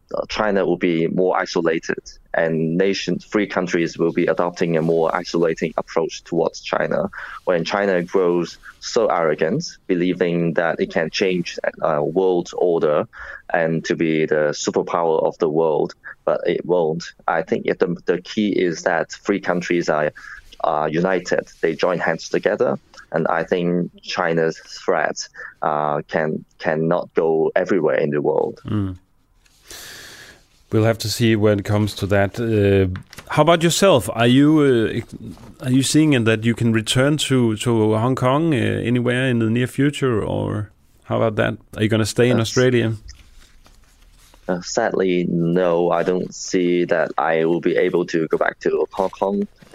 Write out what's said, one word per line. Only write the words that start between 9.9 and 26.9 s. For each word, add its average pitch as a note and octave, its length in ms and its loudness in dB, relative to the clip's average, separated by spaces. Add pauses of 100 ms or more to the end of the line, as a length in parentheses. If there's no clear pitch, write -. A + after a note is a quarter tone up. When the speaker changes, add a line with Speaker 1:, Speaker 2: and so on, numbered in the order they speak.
Speaker 1:
that E2 240 0
it G2 140 -4
can E2 180 -2
change, F#2 480 -2 (240)
uh, D#2 180 0
world F2 560 0
order E2 520 0 (440)
and E2 340 0
to E2+ 100 -2
be D#2+ 280 0
the D2+ 280 0
superpower E2+ 720 -2
of D#2+ 140 -2
the E2+ 100 0
world, D#2+ 460 0 (300)
but - 220 0
it - 180 -2
won't. E2+ 380 0 (240)
I E2 160 0
think - 240 -4
it, - 140 -2
the, F2 160 0 (100)
the F2 140 0
key G#2 300 -2
is F2 320 0
that E2 280 0
free G2+ 300 -2
countries F2 480 -2
are, D2+ 240 0 (480)
are D#2 280 0
united. F2 600 -2 (120)
They E2 140 0
join F2 240 0
hands E2 300 -4
together, A2+ 500 0 (320)
and E2 160 0
I E2 160 0
think F2 480 0 (120)
China's E2 560 0
threat, - 680 -4 (360)
uh, D2+ 400 -2
can, D#2 420 -4 (160)
cannot E2 540 -2